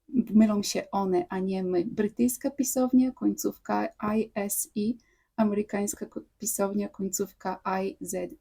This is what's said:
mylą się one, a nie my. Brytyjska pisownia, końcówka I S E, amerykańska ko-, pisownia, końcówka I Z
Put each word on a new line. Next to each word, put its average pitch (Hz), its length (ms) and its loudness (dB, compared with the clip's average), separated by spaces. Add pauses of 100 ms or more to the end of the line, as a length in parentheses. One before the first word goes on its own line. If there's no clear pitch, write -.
mylą 214 540 4
się - 280 -4
one, 185 380 2
a 190 100 -4
nie 190 240 -2
my. 180 220 0
Brytyjska 240 680 0
pisownia, 254 640 2
końcówka 208 760 -2 (280)
I 220 180 0
S - 440 -4
E, - 20 0 (560)
amerykańska 208 680 0
ko-, - 140 -12 (180)
pisownia, 202 500 -2
końcówka 190 720 -6 (200)
I 190 180 -4
Z 180 140 -8 (260)